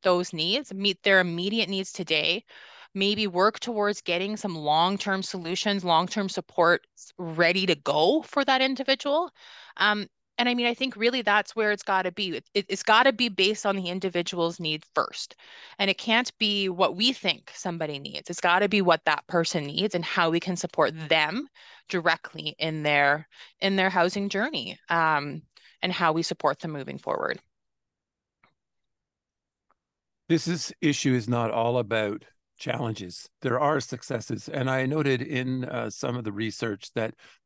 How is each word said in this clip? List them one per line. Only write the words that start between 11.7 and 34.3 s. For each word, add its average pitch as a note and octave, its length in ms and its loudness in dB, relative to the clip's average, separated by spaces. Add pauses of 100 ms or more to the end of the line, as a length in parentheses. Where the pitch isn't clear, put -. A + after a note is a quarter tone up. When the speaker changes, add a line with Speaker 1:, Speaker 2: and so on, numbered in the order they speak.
Speaker 1:
it's G3+ 100 -4
gotta F#3+ 300 0
be. F3+ 240 -4
It, - 160 -8
it, G3+ 160 -2
it's G3 140 -4
gotta A#3 280 6
be A#3+ 200 0
based G3 340 2
on G3 100 2
the F#3+ 140 -4
individual's F3 720 -2
need D#3 240 -4 (100)
first. - 400 -4 (440)
And G3 100 2
it F#3+ 80 2
can't A#3 420 2
be G3+ 300 0
what F#3 260 2
we A#3 200 0
think - 400 -4
somebody E3 440 -6
needs. - 300 -12
It's F3 140 -10
gotta F#3 260 4
be G3+ 140 4
what E3+ 240 4
that D3+ 220 0
person E3+ 360 0
needs D#3+ 300 -2
and E3+ 100 -2
how E3+ 240 2
we E3 100 2
can F3+ 160 -2
support E3+ 380 0 (160)
them D#3+ 400 0 (400)
directly E3 680 -2
in D#3 240 -4
their, D3 440 2 (340)
in G3 160 0
their F#3+ 120 2
housing F#3 400 0
journey, G3 500 -6 (120)
um, D#3 500 0 (400)
and F3+ 100 0
how E3+ 220 2
we E3 100 0
support D3+ 380 -2
them D#3+ 120 -6
moving C#3+ 260 -8
forward. - 420 -4 (3000)
Speaker 2:
This E3 180 2
is, E3 240 -4 (120)
issue D3 320 2
is A#2 160 0
not A#2 200 0
all A#2 280 2
about G#2+ 480 -2 (320)
challenges. A2+ 680 -6 (140)
There B2 180 0
are D3 220 2
successes. A#2+ 720 -8